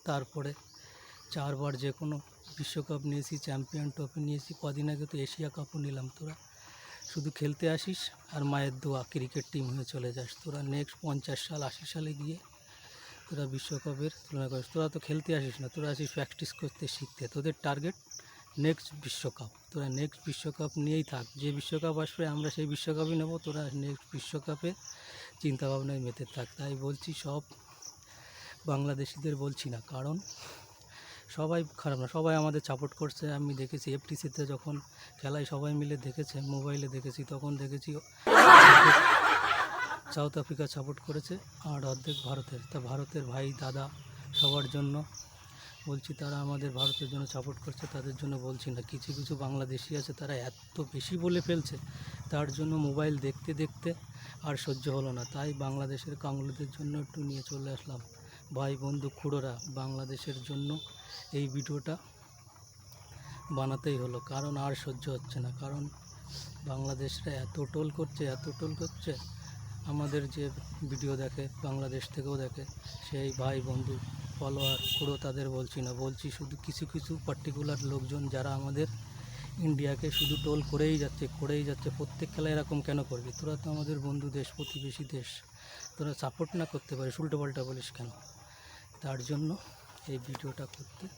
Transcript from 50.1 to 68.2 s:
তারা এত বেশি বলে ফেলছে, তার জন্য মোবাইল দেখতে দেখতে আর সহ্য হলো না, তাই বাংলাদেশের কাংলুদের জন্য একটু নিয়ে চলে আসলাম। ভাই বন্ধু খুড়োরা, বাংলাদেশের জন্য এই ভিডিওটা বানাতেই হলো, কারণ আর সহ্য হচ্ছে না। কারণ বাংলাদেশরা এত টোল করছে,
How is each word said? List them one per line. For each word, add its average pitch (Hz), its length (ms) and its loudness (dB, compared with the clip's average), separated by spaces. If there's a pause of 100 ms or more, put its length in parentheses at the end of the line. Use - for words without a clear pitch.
তারা 143 160 -2 (140)
এত - 260 -16 (180)
বেশি 139 300 -2
বলে 175 240 6
ফেলছে, 165 280 2 (560)
তার 147 160 2 (100)
জন্য 156 160 2 (140)
মোবাইল 151 280 4 (120)
দেখতে - 240 -2 (100)
দেখতে 156 280 -2 (580)
আর 143 80 0 (100)
সহ্য 131 200 -2 (120)
হলো 135 200 0
না, 120 60 -4 (100)
তাই 147 160 -2 (160)
বাংলাদেশের 139 500 -2 (100)
কাংলুদের 139 500 -2
জন্য 147 180 -2 (120)
একটু - 140 -10 (100)
নিয়ে 135 200 -4
চলে 139 260 -4
আসলাম। 127 240 -8 (560)
ভাই 139 180 2 (100)
বন্ধু 139 240 0 (100)
খুড়োরা, 139 360 0 (260)
বাংলাদেশের 135 580 -4 (100)
জন্য 143 220 -2 (680)
এই 143 80 4 (100)
ভিডিওটা 143 400 -2 (1600)
বানাতেই 135 460 2
হলো, 123 140 -2 (140)
কারণ 143 220 0 (120)
আর 139 80 2 (100)
সহ্য 131 220 -6 (100)
হচ্ছে - 300 -6
না। 123 60 -2 (100)
কারণ 143 220 -4 (840)
বাংলাদেশরা 135 640 -2 (120)
এত - 120 -6 (180)
টোল 151 140 2 (100)
করছে, 156 240 -2 (140)